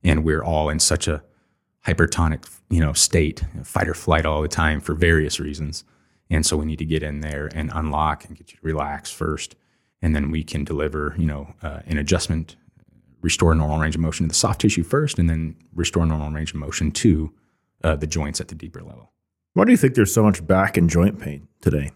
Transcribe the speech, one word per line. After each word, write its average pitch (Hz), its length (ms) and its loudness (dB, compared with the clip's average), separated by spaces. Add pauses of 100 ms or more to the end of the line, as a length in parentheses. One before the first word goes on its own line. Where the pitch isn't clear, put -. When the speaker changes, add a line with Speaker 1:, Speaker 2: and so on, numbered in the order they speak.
Speaker 1:
And 78 200 4
we're 78 200 0
all 78 240 0
in 76 100 -2
such - 300 0
a 76 140 -4 (640)
hypertonic, 80 640 0 (220)
you 87 100 2
know, 73 120 2
state, - 500 0 (220)
fight - 240 -2
or 85 60 -4
flight 80 320 0
all 78 160 0
the 76 60 -2
time 78 320 0
for 76 140 -4
various 80 460 2
reasons. 73 440 -8 (460)
And 78 160 2
so - 100 0
we 76 100 -2
need 76 120 -4
to 80 60 -6
get 80 180 -2
in 73 180 -8
there 76 340 -8
and 76 200 -4
unlock 76 500 -2
and - 120 -20
get - 160 -20
you - 60 -20
to - 60 -20
relax 73 460 -6
first. - 460 -8 (440)
And 82 140 0
then 71 160 -2
we 80 140 -4
can - 200 -6
deliver, 73 540 -4
you 80 80 0
know, 73 260 -6 (100)
uh, 76 240 -10
an 78 120 -4
adjustment, 80 580 -2 (680)
restore 82 320 4
normal 78 240 2
range 78 160 0
of 80 60 -4
motion 80 240 -2
to 80 40 0
the 73 60 -4
soft - 260 0
tissue 101 240 2
first, 147 340 -2
and 85 100 4
then 80 280 -4 (180)
restore 85 320 0
normal 78 240 -2
range 78 200 -6
of - 60 -12
motion 73 360 -4
to, 78 400 2 (500)
uh, 80 140 2
the 76 100 -4
joints 76 340 -4
at - 80 -8
the - 60 -16
deeper 80 280 -16
level. - 280 -20 (440)
Speaker 2:
Why 185 100 4
do 233 80 6
you 233 40 8
think 131 180 4
there's 101 180 6
so 113 100 4
much 92 240 4
back 95 300 4
and 87 120 6
joint 87 320 4
pain 71 280 -12 (120)
today? 73 360 0